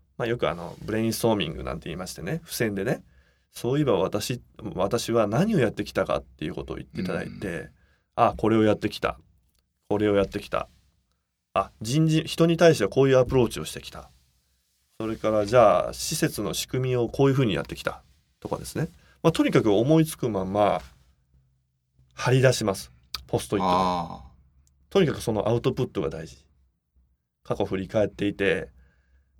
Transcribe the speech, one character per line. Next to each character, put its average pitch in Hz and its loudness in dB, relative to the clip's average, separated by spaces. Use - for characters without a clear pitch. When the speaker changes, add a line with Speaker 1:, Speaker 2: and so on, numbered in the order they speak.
Speaker 1:
ま 127 -6
あ、 113 -2
よ 120 -4
く 76 -2
あ 80 -2
の、 87 -12
ブ 104 -6
レ 110 0
イ 113 0
ン 113 0
ス - -6
ト 113 2
ー 104 2
ミ 82 -4
ン - -8
グ 67 -10
な 64 -6
ん - -10
て - -12
言 73 -10
い - -10
ま 92 -10
し - -14
て 69 -14
ね、 156 -6
付 - -14
箋 110 -2
で 95 -6
ね、 - -4
そ 120 -6
う 143 0
い 151 0
え - 0
ば 107 2
私、 107 -4
私 101 -2
は 110 2
何 170 0
を 175 2
や 117 2
っ 101 -4
て 101 -6
き - -12
た 95 -2
か - -2
っ - -6
て - -12
い 82 -6
う - -12
こ 69 -8
と - -10
を - -8
言 - -14
っ - -20
て - -8
い - -6
た 90 -6
だ 87 -6
い 95 -12
て、 95 -10
Speaker 2:
う 82 -8
ん。 - -20
Speaker 1:
あ、 110 2
こ 107 0
れ 113 4
を 110 6
や 104 4
っ - 2
て 107 -4
き - -10
た。 - -4
こ 104 0
れ 104 2
を 101 2
や 98 4
っ 95 0
て 104 -8
き - -14
た。 - -4
あ、 - 0
人 147 2
事、 156 2
人 165 0
に 170 2
対 165 8
し 113 0
て 107 2
は 95 -2
こ 131 4
う 135 6
い 131 6
う 127 8
ア 123 4
プ - -2
ロ 127 6
ー 104 2
チ - -10
を 78 -10
し - -12
て - -12
き - -18
た。 - -18
そ 110 -4
れ 113 -6
か 107 -2
ら、 107 2
じ 113 2
ゃ 98 8
あ、 - -10
施 - -8
設 147 -2
の 82 -4
仕 - -6
組 127 -4
み 123 0
を 120 0
こ - 2
う 139 6
い 135 4
う - 0
ふ 139 2
う 131 2
に 98 0
や 71 -2
っ - -12
て - -12
き - -12
た - -8
と - -12
か - -4
で - -12
す - -14
ね。 156 -2
ま 165 4
あ、 - 4
と 302 0
に 285 2
か 139 4
く 110 4
思 139 4
い 156 4
つ - -12
く - -4
ま 95 -2
ま 98 2
貼 - -2
り 131 6
出 127 6
し - -4
ま 98 0
す。 - -16
ポ - -2
ス - -10
ト 107 0
イ 95 0
ッ - 0
ト 92 2
で。 90 4
Speaker 2:
あ 90 -2
ー。 - -20
Speaker 1:
と 196 2
に 160 4
か 107 -4
く - -10
そ 113 -4
の 104 -2
ア 117 2
ウ 120 0
ト 131 0
プ 131 -2
ッ - -18
ト 98 -4
が 69 -4
大 80 -10
事。 - -20
過 - -6
去 104 -2
振 98 -4
り 95 -6
返 107 2
っ - -10
て 101 -4
い 98 -2
て、 87 0